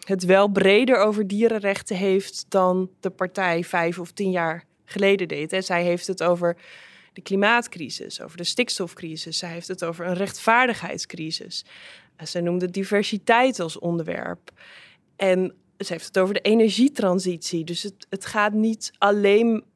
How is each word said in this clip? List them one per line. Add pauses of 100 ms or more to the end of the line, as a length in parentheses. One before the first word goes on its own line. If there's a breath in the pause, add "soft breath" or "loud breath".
het
wel
breder
over
dierenrechten
heeft
dan (100)
de
partij
vijf
of
tien
jaar (220)
geleden
deed.
Hè.
Zij
heeft
het
over (560 loud breath)
de
klimaatcrisis,
over
de
stikstofcrisis.
Zij
heeft
het
over
een
rechtvaardigheidscrisis. (500 loud breath)
En
zij
noemde
diversiteit
als
onderwerp. (640 loud breath)
En (240)
ze
heeft
het
over
de
energietransitie.
Dus
het,
het
gaat
niet
alleen (120)